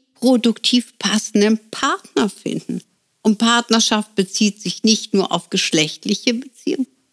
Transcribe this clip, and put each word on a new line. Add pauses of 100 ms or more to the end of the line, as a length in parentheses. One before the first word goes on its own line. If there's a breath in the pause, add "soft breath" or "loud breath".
(140)
produktiv
passenden (100)
Partner
finden. (400)
Und
Partnerschaft
bezieht
sich
nicht
nur
auf
geschlechtliche
Beziehungen, (260)